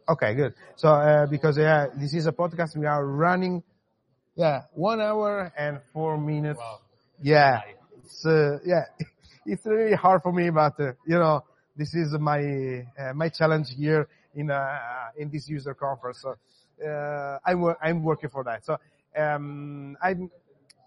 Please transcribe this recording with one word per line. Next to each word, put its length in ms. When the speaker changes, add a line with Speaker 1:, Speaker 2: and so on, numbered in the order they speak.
Speaker 1:
Okay, 280
good. 180
So, 140
uh, 360
because, 320
yeah, 380
this 180
is 140
a 40
podcast, 460
we 80
are 180
running, 600
yeah, 280
one 280
hour 560
and 240
four 260
minutes. 400
Speaker 2:
Wow. 200
Speaker 1:
Yeah. 340
Speaker 2:
Hi. 180
Speaker 1:
It's, 200
uh, 400
yeah, 220
<laughs> 320
it's 180
really 300
hard 260
for 100
me, 200
but, 280
uh, 120
you 100
know, 260
this 200
is 240
my, 680
uh, 160
my 140
challenge 460
here 320
in, 160
uh, 260
in 140
this 180
user 240
conference. 480
So, 140
uh, 560
I'm 180
wor-, 200
I'm 220
working 260
for 140
that. 200
So, 140
um, 840
I'm 280